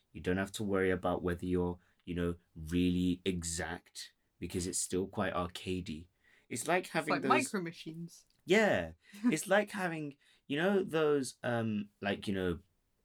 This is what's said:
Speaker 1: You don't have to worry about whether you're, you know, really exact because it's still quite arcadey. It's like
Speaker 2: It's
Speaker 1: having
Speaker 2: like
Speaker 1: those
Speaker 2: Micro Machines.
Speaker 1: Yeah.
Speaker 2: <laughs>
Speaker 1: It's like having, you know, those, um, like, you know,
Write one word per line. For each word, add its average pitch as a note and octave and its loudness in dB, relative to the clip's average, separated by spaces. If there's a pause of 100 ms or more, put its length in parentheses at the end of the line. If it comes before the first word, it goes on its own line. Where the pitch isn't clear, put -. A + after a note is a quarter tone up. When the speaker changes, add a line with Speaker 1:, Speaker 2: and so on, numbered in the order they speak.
(140)
Speaker 1:
You - -12
don't F2+ 2
have G2 -2
to A2+ -6
worry F#2+ 4
about F2+ 0
whether F2 -2
you're, F2+ 0 (260)
you F2 -6
know, F2 0 (200)
really F2+ 2
exact E2+ -6 (260)
because F2+ -4
it's F2 -2
still F#2 -2
quite F#2+ -2
arcadey. F2 -4 (420)
It's B2 -6
like F3 0
Speaker 2:
It's - -12
Speaker 1:
having D#3 0
Speaker 2:
like F3+ 2
Speaker 1:
those - 0
Speaker 2:
Micro B3+ 2
Machines. E3 -12 (200)
Speaker 1:
Yeah. D#3 4 (220)
Speaker 2:
<laughs> G#3 0
Speaker 1:
It's D#3+ 0
like G#3 4
having, E3 -6 (320)
you C#3 -2
know, F#3+ 4
those, D3 2
um, A2+ 0 (120)
like, G2+ -2
you G#2 0
know, F2+ 0 (460)